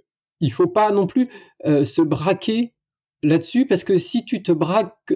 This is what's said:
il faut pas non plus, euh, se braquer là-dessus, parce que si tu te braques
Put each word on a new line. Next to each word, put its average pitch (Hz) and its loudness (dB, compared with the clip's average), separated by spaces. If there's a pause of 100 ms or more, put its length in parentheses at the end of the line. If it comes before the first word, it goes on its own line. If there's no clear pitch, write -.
(400)
il 135 0
faut 175 2
pas 214 2
non 202 2
plus, 247 0 (360)
euh, 147 2
se - 0
braquer 190 -2 (500)
là-dessus, 170 2
parce 185 0
que 185 2
si - -4
tu 196 -6
te 175 0
braques 170 -2